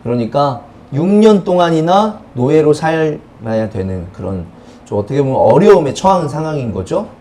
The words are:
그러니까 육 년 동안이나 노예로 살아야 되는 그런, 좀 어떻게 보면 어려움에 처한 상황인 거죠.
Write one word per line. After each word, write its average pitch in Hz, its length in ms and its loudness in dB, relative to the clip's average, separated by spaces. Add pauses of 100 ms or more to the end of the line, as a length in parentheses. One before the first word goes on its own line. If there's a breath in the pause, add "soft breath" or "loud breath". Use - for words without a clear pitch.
그러니까 120 600 -2 (300)
육 147 120 -2
년 208 400 4
동안이나 180 720 0 (140)
노예로 151 400 2
살아야 147 960 -4
되는 95 400 -6
그런, 95 360 -8 (360 loud breath)
좀 - 140 -6
어떻게 135 240 -2
보면 131 160 0
어려움에 151 560 4
처한 185 340 0
상황인 147 460 -6
거죠. 156 340 -6 (140)